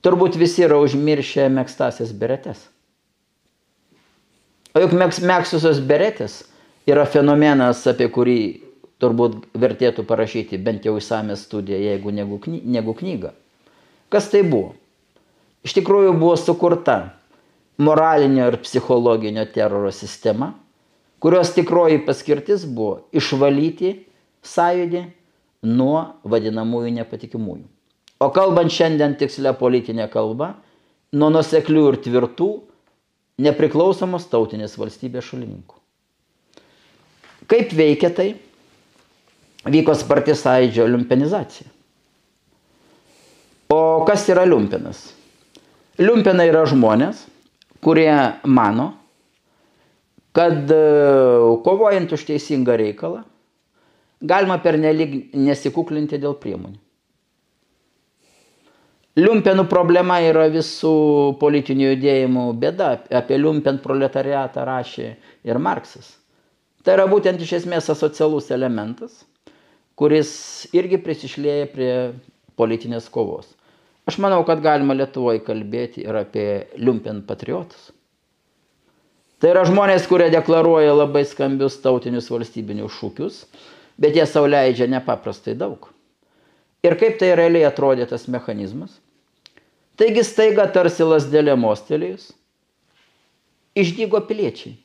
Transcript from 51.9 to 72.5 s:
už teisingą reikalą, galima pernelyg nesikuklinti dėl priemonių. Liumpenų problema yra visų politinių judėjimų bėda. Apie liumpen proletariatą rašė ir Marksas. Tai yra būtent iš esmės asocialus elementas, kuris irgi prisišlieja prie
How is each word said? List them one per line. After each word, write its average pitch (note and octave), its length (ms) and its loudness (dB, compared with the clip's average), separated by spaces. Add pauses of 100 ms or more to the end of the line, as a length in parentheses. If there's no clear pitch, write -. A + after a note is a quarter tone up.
už D3 120 -8
teisingą C3+ 520 -2
reikalą, E3 460 -6 (1000)
galima F#3 360 0
pernelyg D#3 760 -2
nesikuklinti D3 880 -2
dėl C#3+ 160 -6
priemonių. F#2 400 -12 (2500)
Liumpenų F#3+ 480 4
problema F3+ 560 2
yra D#3+ 240 2
visų D#3+ 460 -2 (500)
politinių C#3 460 0
judėjimų C3 540 0 (100)
bėda. D3+ 380 -2 (180)
Apie B2+ 340 -2
liumpen D3 400 0
proletariatą C3+ 840 -4
rašė B2+ 400 -8 (320)
ir A#2 180 -6
Marksas. - 540 -8 (720)
Tai F#3 80 4
yra F#3+ 160 4
būtent F#3 320 2
iš E3+ 160 -6
esmės E3+ 320 -6
asocialus D3+ 640 -2
elementas, B2 720 -8 (720)
kuris D3+ 320 2 (400)
irgi F3+ 320 0
prisišlieja D3 720 -6
prie B2+ 160 -4 (720)